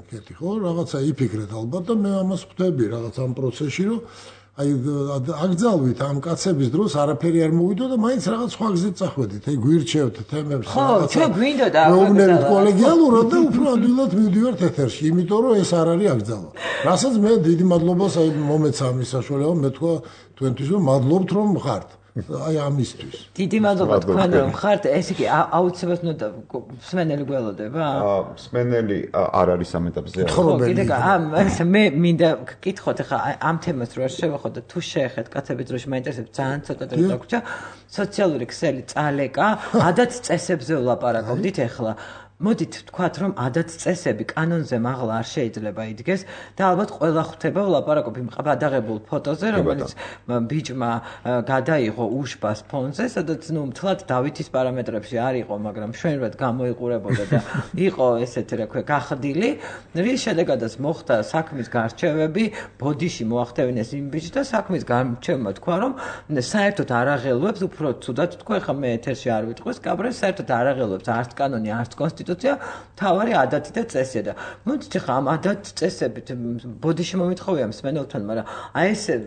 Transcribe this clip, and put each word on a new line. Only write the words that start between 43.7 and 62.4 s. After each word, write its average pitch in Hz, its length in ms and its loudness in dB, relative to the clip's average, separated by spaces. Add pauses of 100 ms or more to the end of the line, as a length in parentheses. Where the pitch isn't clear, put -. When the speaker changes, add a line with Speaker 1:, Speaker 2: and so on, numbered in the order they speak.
Speaker 2:
წესები 135 560 -4
კანონზე 160 500 -2
მაღლა 120 380 -2
არ 113 120 -4
შეიძლება 107 600 -6
იდგეს 123 360 -4 (280)
და - 140 -4
ალბათ 185 280 2
ყველა 160 320 0
ხვდება, 160 380 -4
ვლაპარაკობ 147 560 0
იმ 123 100 -6
ყბადაღებულ 131 720 -2
ფოტოზე, 151 460 -4
Speaker 3:
კი, 220 80 0
Speaker 2:
რომელიც, 143 380 0
Speaker 3:
ბატონო. - 320 -14
Speaker 2:
მა, 120 180 -2
ბიჭმა, 127 500 -4
ა, - 460 -6
გადაიღო 123 680 0
უშბას 117 560 -4
ფონზე, 143 440 -6
სადაც, 160 420 -6
ნუ, 156 160 -2
მთლად 180 400 -4
დავითის 135 460 -2
პარამეტრებში 123 640 -4
არ 131 180 0
იყო, 104 220 -4
მაგრამ 104 320 -8
მშვენივრად 131 480 -4
გამოიყურებოდა 120 880 -2
და 123 160 2 (220)
Speaker 3:
<laughs> 180 260 -2
Speaker 2:
იყო, 131 180 2 (100)
ესეთი, 123 380 -4
რა 107 140 -4
ქვია, - 160 -4
გახდილი, 143 680 -2 (420)
რის 220 280 0
შედეგადაც 143 540 0
მოხდა 135 480 -2
საქმის 143 460 -4
გარჩევები, 156 760 0 (300)